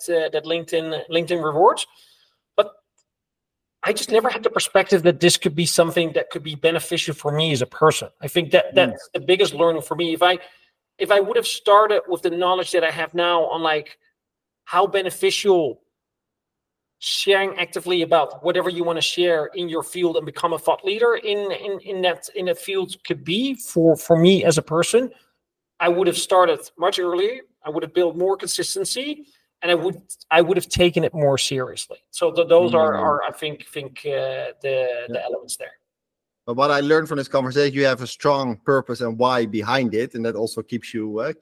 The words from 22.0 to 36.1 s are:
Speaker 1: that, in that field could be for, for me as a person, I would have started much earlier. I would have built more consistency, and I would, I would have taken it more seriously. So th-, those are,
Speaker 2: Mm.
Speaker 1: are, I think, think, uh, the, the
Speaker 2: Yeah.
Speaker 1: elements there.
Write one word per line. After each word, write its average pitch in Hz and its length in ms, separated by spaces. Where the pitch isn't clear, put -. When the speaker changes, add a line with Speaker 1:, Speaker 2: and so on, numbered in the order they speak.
Speaker 1:
that, 175 320
in 185 100
that 175 140
field 190 440
could 143 220
be 247 300
for, 165 420
for 165 220
me 180 260
as 160 140
a - 40
person, 220 480
I 170 80
would 175 180
have 170 120
started 180 420
much 185 220
earlier. 185 420
I 156 60
would 165 120
have - 120
built 175 200
more 185 220
consistency, 240 880
and 175 80
I 175 40
would, 180 260
I 165 100
would 175 160
have 175 120
taken 175 360
it - 100
more 143 240
seriously. - 600
So 165 220
th-, 165 160
those 170 260
are, 156 180
Speaker 2:
Mm. - 80
Speaker 1:
are, 147 240
I 135 80
think, 151 340
think, 135 400
uh, 131 560
the, 127 460
the 117 60
Speaker 2:
Yeah. 123 100
Speaker 1:
elements 120 320
there. - 200